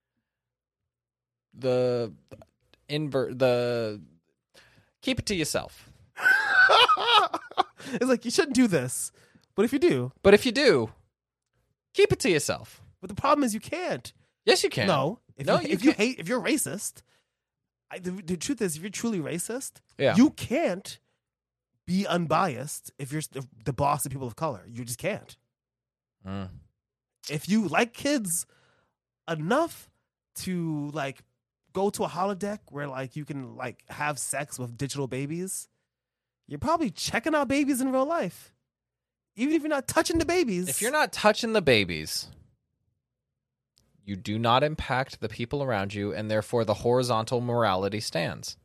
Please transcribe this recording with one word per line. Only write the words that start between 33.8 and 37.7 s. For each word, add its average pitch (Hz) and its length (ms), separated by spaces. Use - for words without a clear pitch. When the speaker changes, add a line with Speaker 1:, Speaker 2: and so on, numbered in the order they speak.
Speaker 2:
have 147 280
sex - 400
with 120 200
digital 139 300
babies, 147 600
you're 143 120
probably 302 300
checking 233 440
out 285 140
babies 269 320